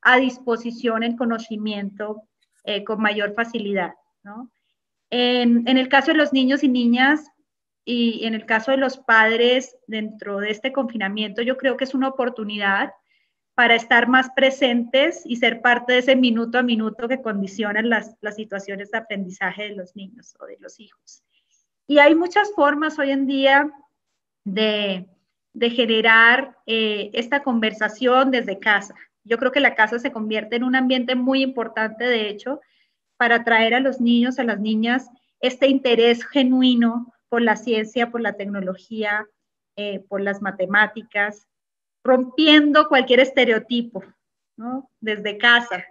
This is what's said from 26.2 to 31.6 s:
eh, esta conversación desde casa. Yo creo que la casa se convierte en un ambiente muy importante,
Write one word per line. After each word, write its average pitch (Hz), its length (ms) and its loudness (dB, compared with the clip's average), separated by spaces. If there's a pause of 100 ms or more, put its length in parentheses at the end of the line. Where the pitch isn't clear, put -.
eh, 214 480 -4
esta 240 300 -2
conversación 233 880 0
desde 202 300 -4
casa. 202 340 0 (300)
Yo 226 140 -2
creo 254 160 -2
que 285 80 2
la 240 120 4
casa 226 260 0
se 233 120 -6
convierte 214 460 -6
en 247 80 -2
un 254 100 0
ambiente 254 400 0
muy 262 260 0
importante, 226 600 -4